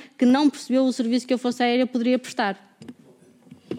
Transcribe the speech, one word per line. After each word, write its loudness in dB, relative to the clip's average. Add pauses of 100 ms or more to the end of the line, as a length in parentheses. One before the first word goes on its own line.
(180)
que 4
não 4
percebeu 0
o 2
serviço -2
que -4
a 0
Força -2
Aérea 2
poderia 0
prestar. -6 (1040)